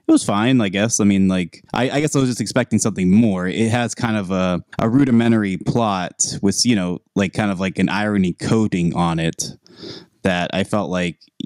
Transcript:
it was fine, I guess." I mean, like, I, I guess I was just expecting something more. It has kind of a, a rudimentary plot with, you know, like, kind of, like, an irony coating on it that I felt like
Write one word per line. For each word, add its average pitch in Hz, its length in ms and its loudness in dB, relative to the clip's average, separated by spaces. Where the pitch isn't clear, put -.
it 320 60 4
was - 120 4
fine, 117 360 2
I 104 80 0
guess." 101 320 0
I 107 40 4
mean, 98 220 4
like, 92 460 -4
I, 120 160 0
I 139 140 -2
guess 151 120 -2
I 143 40 0
was 131 100 2
just 120 140 -4
expecting 110 360 -2
something 95 320 0
more. 95 380 2
It 113 220 0
has 120 240 -2
kind 113 240 -2
of 92 120 -6
a, 92 320 0
a 113 120 0
rudimentary 117 640 4
plot 98 840 -2
with, 98 240 0
you 120 100 4
know, 90 220 -4
like, 98 180 0
kind 104 180 -2
of, 90 100 -4
like, 95 180 -4
an 98 100 2
irony 101 460 0
coating 101 600 0
on 85 240 -2
it - 340 -6
that 87 300 -2
I 98 120 -2
felt 98 260 -4
like 87 300 -4